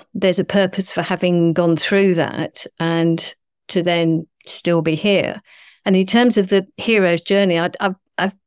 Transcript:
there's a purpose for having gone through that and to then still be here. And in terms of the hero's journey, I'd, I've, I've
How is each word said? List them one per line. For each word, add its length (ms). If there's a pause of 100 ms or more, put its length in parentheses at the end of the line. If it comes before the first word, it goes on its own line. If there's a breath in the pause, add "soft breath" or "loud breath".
(140)
there's 260
a 60
purpose 480
for 80
having 500
gone 240
through 400
that 500 (140)
and 560 (320)
to 160
then 440 (180)
still 360
be 140
here. 460 (420 loud breath)
And 140
in 80
terms 320
of 100
the 180 (120)
hero's 440
journey, 380
I'd, 220
I've, 140 (220)
I've 300